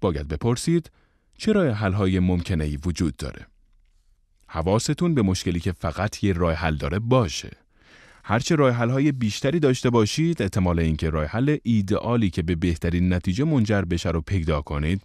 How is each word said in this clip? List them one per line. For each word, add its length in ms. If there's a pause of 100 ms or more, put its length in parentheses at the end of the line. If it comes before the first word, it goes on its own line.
باید 260
بپرسید: 640 (460)
"چه 160
راه 140
حل‌های 520
ممکنه‌ای 680
وجود 300
داره؟" 320 (1000)
حواستون 680
به 60
مشکلی 380
که 120
فقط 520
یه 100
راه 200
حل 220
داره 240
باشه. 500 (800)
هرچه 260
راه 180
حل‌های 380
بیشتری 480
داشته 300
باشید، 520
احتمال 380
اینکه 300
راه 160
حل 380
ایدئالی 640
که 120
به 140
بهترین 580
نتیجه 300
منجر 380
بشه 280
رو 120
پیدا 400
کنید 440